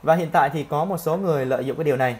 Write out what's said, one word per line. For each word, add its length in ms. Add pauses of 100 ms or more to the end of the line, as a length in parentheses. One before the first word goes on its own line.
Và 140
hiện 160
tại 180
thì 140
có 220
một 120
số 200
người 280
lợi 200
dụng 120
cái 60
điều 140
này. 220